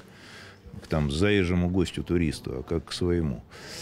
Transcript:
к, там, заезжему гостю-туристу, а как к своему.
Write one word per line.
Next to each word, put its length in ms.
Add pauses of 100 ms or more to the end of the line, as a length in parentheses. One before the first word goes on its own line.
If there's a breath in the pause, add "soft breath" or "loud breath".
(800 loud breath)
к, 60
там, 240
заезжему 580
гостю-туристу, 920
а 20
как 220
к 80
своему. 500 (400 loud breath)